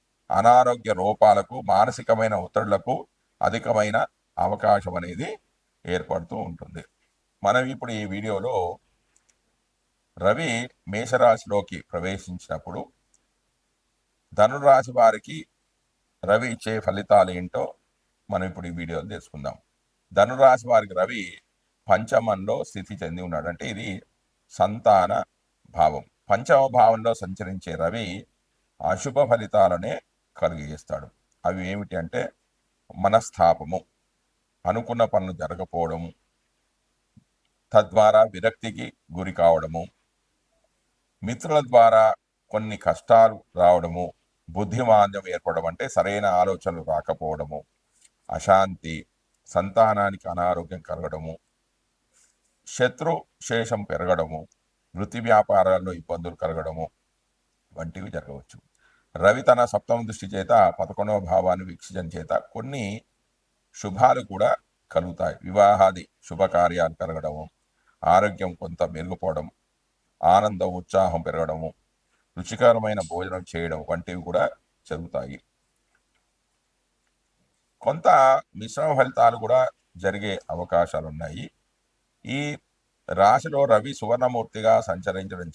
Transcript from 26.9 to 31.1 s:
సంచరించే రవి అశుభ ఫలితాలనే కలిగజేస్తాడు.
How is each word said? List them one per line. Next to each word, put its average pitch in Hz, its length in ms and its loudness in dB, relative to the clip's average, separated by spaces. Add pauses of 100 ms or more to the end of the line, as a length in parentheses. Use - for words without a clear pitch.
సంచరించే 92 600 -10
రవి 92 520 -6 (640)
అశుభ 123 300 -2 (100)
ఫలితాలనే 104 680 2 (360)
కలిగజేస్తాడు. 76 720 -6 (360)